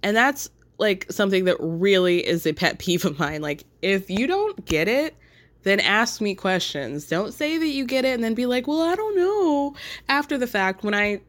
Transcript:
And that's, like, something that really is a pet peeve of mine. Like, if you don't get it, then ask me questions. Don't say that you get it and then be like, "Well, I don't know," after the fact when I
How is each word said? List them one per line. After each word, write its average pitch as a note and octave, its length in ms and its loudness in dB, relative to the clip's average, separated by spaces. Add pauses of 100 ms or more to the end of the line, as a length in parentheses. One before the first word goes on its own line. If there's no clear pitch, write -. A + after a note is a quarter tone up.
And G#3 120 0
that's, C4+ 320 2 (300)
like, G3+ 340 0
something F#3+ 340 2
that F3+ 140 4
really F3+ 640 4
is E3+ 220 0
a D#3 80 2
pet - 240 0
peeve F3 260 0
of D3+ 140 -2
mine. D3+ 240 -4
Like, D3 220 -6 (180)
if F#3+ 300 -2
you A3 160 0
don't G4+ 380 -2
get D#3+ 220 0
it, D4 280 0 (480)
then G3 160 2
ask G#3+ 420 0
me G3+ 140 -2
questions. D3 720 -4
Don't F3+ 260 -2
say D#4 240 -2
that D#4+ 120 0
you C4+ 140 -2
get B3+ 220 0
it C4 80 2
and A#3+ 100 -2
then A3+ 120 0
be B3 100 0
like, B3 220 0
"Well, D#4 140 0
I E4+ 120 2
don't G#4 240 -2
know," E4+ 560 2 (340)
after C#4+ 300 0
the B3 80 -2
fact F#3+ 380 -2
when G#3 100 0
I G#3 360 0